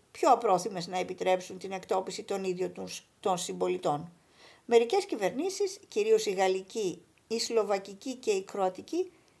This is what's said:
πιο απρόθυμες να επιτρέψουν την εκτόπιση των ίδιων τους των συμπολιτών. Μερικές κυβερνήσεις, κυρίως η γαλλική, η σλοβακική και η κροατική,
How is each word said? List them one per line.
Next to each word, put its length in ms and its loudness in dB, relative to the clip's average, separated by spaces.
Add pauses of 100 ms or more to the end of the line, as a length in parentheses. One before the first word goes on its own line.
(100)
πιο 220 4
απρόθυμες 540 2
να 120 -4
επιτρέψουν 600 -2
την 140 -10
εκτόπιση 500 -4
των 220 -6
ίδιων 280 -2
τους 340 -12 (140)
των 180 0
συμπολιτών. 720 -2 (520)
Μερικές 420 4
κυβερνήσεις, 720 -2 (100)
κυρίως 380 4
η 40 0
γαλλική, 720 0 (240)
η 140 -2
σλοβακική 760 -2
και 160 -4
η 120 2
κροατική, 720 -2 (280)